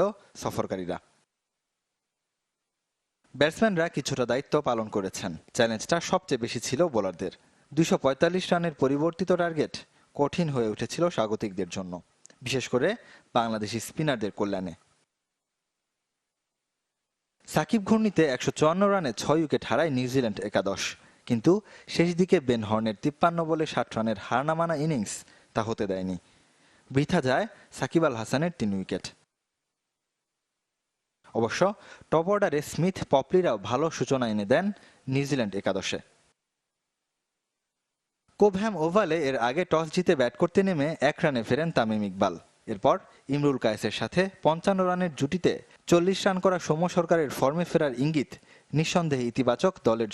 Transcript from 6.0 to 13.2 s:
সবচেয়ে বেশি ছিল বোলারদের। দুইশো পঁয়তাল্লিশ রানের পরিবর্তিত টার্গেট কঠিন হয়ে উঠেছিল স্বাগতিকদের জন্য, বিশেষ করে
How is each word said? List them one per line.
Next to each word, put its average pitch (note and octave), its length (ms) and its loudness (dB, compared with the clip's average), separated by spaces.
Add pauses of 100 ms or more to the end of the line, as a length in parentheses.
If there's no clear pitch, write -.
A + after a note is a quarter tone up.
সবচেয়ে C3+ 340 -2
বেশি A#2 240 -4
ছিল C3+ 140 0 (120)
বোলারদের। F#2+ 400 -4 (380)
দুইশো E3 320 2
পঁয়তাল্লিশ E3+ 480 0
রানের E3+ 300 0
পরিবর্তিত D3 480 0 (120)
টার্গেট D#3+ 320 -2 (420)
কঠিন C#3+ 400 0
হয়ে A2+ 180 0
উঠেছিল A#2+ 300 -4 (120)
স্বাগতিকদের G2+ 600 -2
জন্য, F2+ 180 -8 (520)
বিশেষ A#2+ 280 -2
করে C3 160 2 (480)